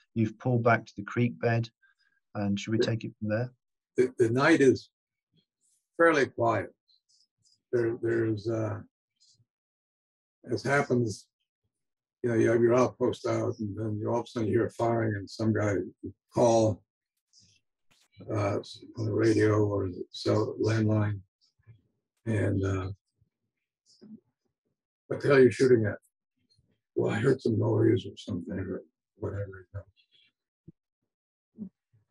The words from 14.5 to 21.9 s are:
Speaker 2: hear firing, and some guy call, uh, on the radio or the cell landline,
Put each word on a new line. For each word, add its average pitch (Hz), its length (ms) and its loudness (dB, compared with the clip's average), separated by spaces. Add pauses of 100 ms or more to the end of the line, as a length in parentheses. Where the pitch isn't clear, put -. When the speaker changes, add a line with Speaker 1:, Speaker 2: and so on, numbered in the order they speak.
Speaker 2:
hear 110 140 0
firing, 117 420 0
and 101 160 -10
some 110 240 0
guy 104 220 0 (580)
call, 113 480 4 (1500)
uh, 104 260 -2 (400)
on 110 80 -4
the 107 80 -4
radio 107 500 4
or 101 260 -2
the - 200 -10
cell 107 500 -2
landline, 107 640 0 (1040)